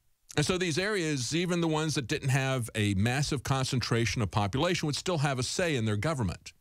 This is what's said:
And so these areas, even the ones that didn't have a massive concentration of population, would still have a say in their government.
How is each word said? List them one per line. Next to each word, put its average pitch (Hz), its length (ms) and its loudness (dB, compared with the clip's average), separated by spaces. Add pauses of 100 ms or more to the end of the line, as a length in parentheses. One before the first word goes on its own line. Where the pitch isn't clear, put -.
(340)
And 147 100 2
so 185 120 2
these 175 220 0
areas, 160 580 0
even 175 240 0
the 165 80 2
ones 156 260 0
that 127 120 -2
didn't 143 240 -2
have 131 440 0
a 104 200 2
massive 123 480 0
concentration 120 800 0
of 95 80 -2
population, 131 560 0
would 143 100 -2
still 175 220 0
have 135 200 0
a 127 40 0
say 165 340 0
in 113 80 0
their 104 120 2
government. 123 640 -2